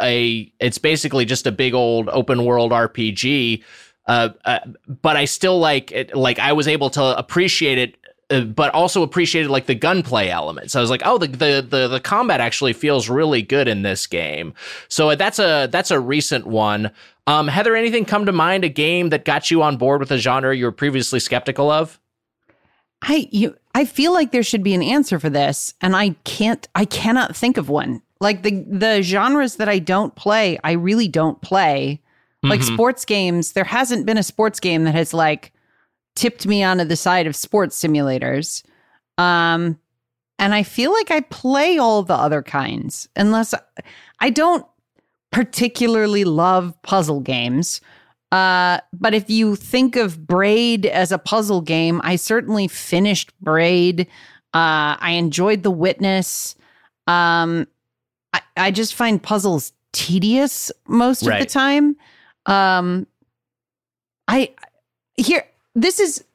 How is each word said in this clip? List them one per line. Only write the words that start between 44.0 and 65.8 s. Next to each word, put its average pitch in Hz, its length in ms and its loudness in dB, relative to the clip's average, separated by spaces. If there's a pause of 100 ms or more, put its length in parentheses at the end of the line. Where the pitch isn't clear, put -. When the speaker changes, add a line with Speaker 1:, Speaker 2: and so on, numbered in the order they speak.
Speaker 2:
I 262 120 0
don't 320 360 0 (640)
particularly 226 920 0
love 180 580 2
puzzle 156 380 0
games. 127 600 -2 (520)
Uh, 180 480 2 (120)
but 214 220 0
if 214 160 -2
you 220 240 2
think 254 400 0
of 170 320 -2
Braid 208 600 2
as 180 260 0
a 180 60 -2
puzzle 208 420 0
game, 165 420 0
I 180 140 0
certainly 214 500 -2
finished 185 720 -2
Braid. 175 680 2 (440)
Uh, 156 460 0
I 170 180 -2
enjoyed 170 460 0
The 202 80 0
Witness. 185 840 -2 (500)
Um, 170 640 0 (640)
I, 175 80 -4 (160)
I 190 160 0
just 214 220 -4
find 226 280 0
puzzles 190 500 -2 (200)
tedious 214 800 0 (160)
most 247 340 2
of 233 40 -4
the 233 60 0
Speaker 1:
Right. - 160 0
Speaker 2:
time. 285 460 2 (520)
Um, 185 600 2 (1200)
I, 254 260 0 (640)
here, 277 280 2 (300)
this 339 260 2